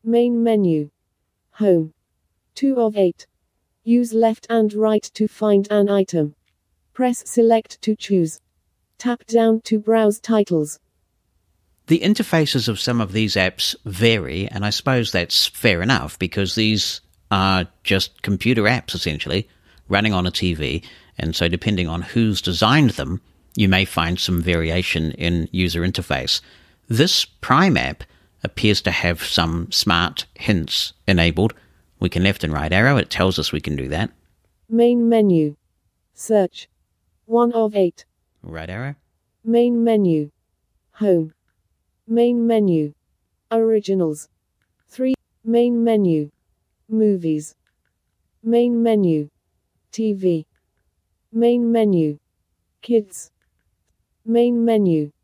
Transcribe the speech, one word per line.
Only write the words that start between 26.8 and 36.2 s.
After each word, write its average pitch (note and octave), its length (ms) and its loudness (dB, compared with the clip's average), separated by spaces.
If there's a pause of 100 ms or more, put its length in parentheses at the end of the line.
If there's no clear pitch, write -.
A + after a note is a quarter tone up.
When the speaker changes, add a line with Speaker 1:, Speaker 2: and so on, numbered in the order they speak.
Speaker 2:
This B2 360 2
Prime D3 540 2
app C2 260 -4 (400)
appears - 380 0
to F2+ 100 -2
have F2 320 -2
some E2+ 480 -2
smart F2 540 -2 (100)
hints - 560 -4 (160)
enabled. F2 460 2 (480)
We F#2 80 -2
can F2 140 -2
left G2 200 0
and D#2+ 80 -4
right D2+ 200 -4
arrow. A#2+ 260 2
It F#2 120 -2
tells F#2 300 0
us - 140 -4
we D2 80 -4
can D2 160 -6
do C2 100 -8
that. D#2 240 -4 (560)
Speaker 1:
Main A#3 400 2
menu. F3+ 480 2 (580)
Search. - 540 -2 (580)